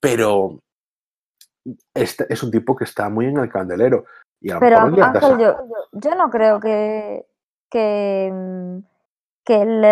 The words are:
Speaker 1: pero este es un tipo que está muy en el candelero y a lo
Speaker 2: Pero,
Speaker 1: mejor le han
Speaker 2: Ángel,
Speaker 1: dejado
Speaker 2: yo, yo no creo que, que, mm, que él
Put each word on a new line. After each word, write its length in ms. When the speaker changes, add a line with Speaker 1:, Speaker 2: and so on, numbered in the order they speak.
Speaker 1:
pero 580
este 380
es 100
un 80
tipo 260
que 80
está 240
muy 180
en 120
el 100
candelero 560
y 100
a 40
lo 60
Speaker 2:
Pero, 160
Speaker 1:
mejor 160
le 100
han 140
Speaker 2:
Ángel, 220
Speaker 1:
dejado 300
Speaker 2:
yo, 60
yo 240
no 140
creo 300
que, 640
que, 640
mm, 460
que 180
él 300